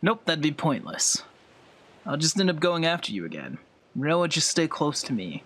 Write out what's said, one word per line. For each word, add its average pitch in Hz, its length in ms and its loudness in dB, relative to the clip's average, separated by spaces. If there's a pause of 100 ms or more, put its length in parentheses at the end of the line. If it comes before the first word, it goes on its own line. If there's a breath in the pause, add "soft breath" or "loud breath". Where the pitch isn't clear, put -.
Nope, 214 220 2
that'd 160 160 0
be 151 120 2
pointless. - 680 -2 (840)
I'll 143 100 -2
just 156 240 0
end 185 80 4
up 170 100 2
going 170 280 2
after 170 260 -2
you 92 140 -6
again. 76 320 -10 (400)
Rinoa, 165 300 2
just 160 200 0
stay 165 180 2
close 147 360 -2
to - 100 -6
me. 92 340 -4